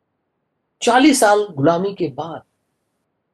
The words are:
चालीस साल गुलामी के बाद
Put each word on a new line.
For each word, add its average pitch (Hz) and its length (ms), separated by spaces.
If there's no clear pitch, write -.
चालीस 262 380
साल 208 280
गुलामी 170 460
के 175 140
बाद 143 340